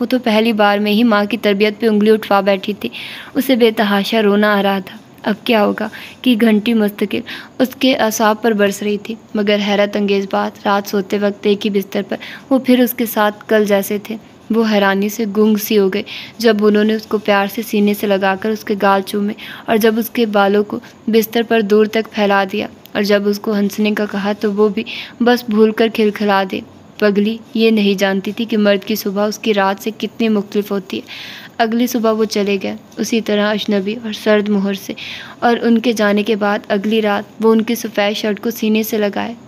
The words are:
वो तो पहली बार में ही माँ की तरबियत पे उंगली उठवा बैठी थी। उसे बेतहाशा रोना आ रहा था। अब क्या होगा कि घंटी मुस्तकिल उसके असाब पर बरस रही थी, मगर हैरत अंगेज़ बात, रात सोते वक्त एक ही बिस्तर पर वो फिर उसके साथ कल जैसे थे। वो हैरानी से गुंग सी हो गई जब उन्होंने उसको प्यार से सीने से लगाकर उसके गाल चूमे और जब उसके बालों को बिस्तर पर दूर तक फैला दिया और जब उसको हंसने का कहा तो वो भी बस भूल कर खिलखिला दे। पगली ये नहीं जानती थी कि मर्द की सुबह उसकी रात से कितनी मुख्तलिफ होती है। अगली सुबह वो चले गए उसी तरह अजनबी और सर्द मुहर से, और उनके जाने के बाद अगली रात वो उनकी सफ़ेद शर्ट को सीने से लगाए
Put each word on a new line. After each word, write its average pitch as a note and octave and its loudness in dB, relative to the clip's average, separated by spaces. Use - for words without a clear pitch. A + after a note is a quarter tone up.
वो B3 -2
तो B3+ 0
पहली A3+ 2
बार G3+ 2
में G#3 0
ही G#3+ 4
माँ G#3 2
की A3 -4
तरबियत G#3 0
पे A#3 2
उंगली G#3+ 4
उठवा G#3 2
बैठी G3 0
थी। A#3 -8
उसे C4 2
बेतहाशा A3 2
रोना G#3 2
आ G3 2
रहा G3 0
था। - -14
अब G#3 -2
क्या A3+ 2
होगा G#3 0
कि B3+ 4
घंटी G#3+ 2
मुस्तकिल G#3+ -2
उसके C4 0
असाब G#3+ 0
पर A3+ 0
बरस G3+ 0
रही G#3 -2
थी, A3 -10
मगर G#3 2
हैरत G3+ 0
अंगेज़ G3 0
बात, G#3 -4
रात G3+ 0
सोते G3+ -2
वक्त G3+ -2
एक G#3 2
ही A3 -2
बिस्तर G3 -2
पर G#3+ -8
वो C4 4
फिर B3+ 4
उसके A#3+ 0
साथ G#3+ 0
कल G#3+ 4
जैसे G3+ 0
थे। A3 -8
वो A3+ 2
हैरानी G3+ 2
से A3+ -4
गुंग G#3+ 4
सी G#3+ -2
हो G3 4
गई G#3 -2
जब A3 2
उन्होंने G#3+ 4
उसको G#3+ -4
प्यार G3+ 0
से A3 -6
सीने G#3 2
से G#3 -4
लगाकर F#3+ 0
उसके G#3+ -4
गाल G3 2
चूमे G#3 -4
और A3+ 2
जब A3 2
उसके A#3 0
बालों G3+ 2
को A3+ -6
बिस्तर A3 2
पर A3+ 2
दूर G#3 4
तक A3 -2
फैला G3+ 0
दिया G#3 -4
और G#3 0
जब G3+ 2
उसको G#3 -2
हंसने G#3 0
का G#3+ -2
कहा G3+ -4
तो G#3 -2
वो G#3+ 2
भी A3 -4
बस A#3+ 2
भूल A3 4
कर A3+ 2
खिलखिला G#3 0
दे। F#3+ -6
पगली G#3 2
ये A3+ 4
नहीं G3+ 2
जानती G3 -2
थी A#3 -6
कि A3 -2
मर्द G3+ 2
की A3 -4
सुबह G3+ -4
उसकी G#3+ -2
रात G3 0
से A3+ -6
कितनी - -4
मुख्तलिफ G3+ -2
होती G3+ -6
है। - -14
अगली A#3 2
सुबह A3+ 0
वो A3 0
चले G3+ -2
गए G#3 -6
उसी A3 0
तरह G#3 0
अजनबी G3+ -2
और A3+ -10
सर्द G#3 0
मुहर G3+ 0
से, - -10
और A#3+ 2
उनके A#3 2
जाने G#3 2
के G#3+ 0
बाद G#3 -2
अगली G#3+ 0
रात G#3 -2
वो A3 4
उनकी A3+ 2
सफ़ेद G#3 -2
शर्ट G#3+ -4
को A#3 -4
सीने A3 0
से A3 -4
लगाए G#3 -4